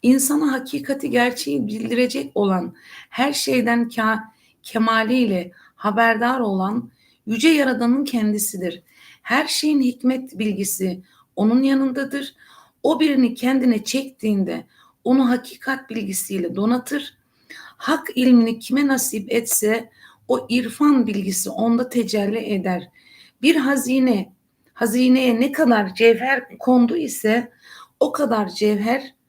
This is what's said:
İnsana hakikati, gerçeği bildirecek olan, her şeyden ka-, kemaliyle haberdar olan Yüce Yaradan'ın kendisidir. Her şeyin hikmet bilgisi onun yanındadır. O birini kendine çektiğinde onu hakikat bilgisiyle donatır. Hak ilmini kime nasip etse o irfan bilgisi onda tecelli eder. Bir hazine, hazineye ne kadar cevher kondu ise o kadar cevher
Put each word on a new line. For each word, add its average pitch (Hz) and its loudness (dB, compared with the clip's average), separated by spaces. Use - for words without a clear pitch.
İnsana 277 2
hakikati, 269 -6
gerçeği 247 -2
bildirecek 240 -2
olan, 190 0
her 285 -2
şeyden 233 0
ka-, 220 -2
kemaliyle 220 0
haberdar 226 0
olan 208 -2
Yüce 226 2
Yaradan'ın 262 2
kendisidir. 208 -4
Her 285 -2
şeyin 302 0
hikmet 247 -2
bilgisi 196 -4
onun 233 4
yanındadır. 269 -2
O 311 2
birini 269 2
kendine 247 2
çektiğinde 202 -4
onu 254 4
hakikat 254 -4
bilgisiyle 196 -6
donatır. 247 -2
Hak 294 -4
ilmini 240 4
kime 277 0
nasip 233 -2
etse 226 0
o 254 -2
irfan 247 2
bilgisi 196 -4
onda 233 0
tecelli 214 -2
eder. 180 -4
Bir 294 4
hazine, 254 0
hazineye 247 2
ne 269 0
kadar 226 2
cevher 240 2
kondu 247 4
ise 233 -2
o 285 2
kadar 220 -2
cevher 214 -2